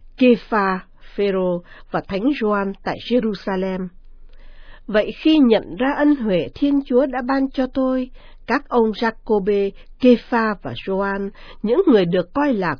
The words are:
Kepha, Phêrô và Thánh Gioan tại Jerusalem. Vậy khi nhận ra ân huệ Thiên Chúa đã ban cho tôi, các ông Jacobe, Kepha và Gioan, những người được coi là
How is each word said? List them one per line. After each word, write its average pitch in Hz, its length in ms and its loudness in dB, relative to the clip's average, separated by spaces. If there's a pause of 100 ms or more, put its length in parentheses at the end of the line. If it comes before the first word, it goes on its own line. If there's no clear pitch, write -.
(180)
Kepha, 202 640 2 (360)
Phêrô 185 460 -2 (300)
và 170 160 -2
Thánh 196 160 -4 (180)
Gioan 202 320 -2 (100)
tại 165 140 -6 (120)
Jerusalem. 190 760 -2 (1000)
Vậy 208 300 0
khi 311 200 4
nhận 214 380 4
ra 262 220 -2
ân 294 180 4
huệ 190 400 -2
Thiên 285 300 0
Chúa 262 200 2
đã 254 220 -4
ban 269 220 0
cho 262 240 -2
tôi, 262 360 -2 (380)
các 269 220 -4
ông 226 220 2
Jacobe, 202 800 -2 (280)
Kepha 233 600 2
và 120 120 -10 (120)
Gioan, 196 440 -4 (340)
những 262 240 2
người 208 180 6
được 175 280 -2
coi 285 200 0
là 175 260 -2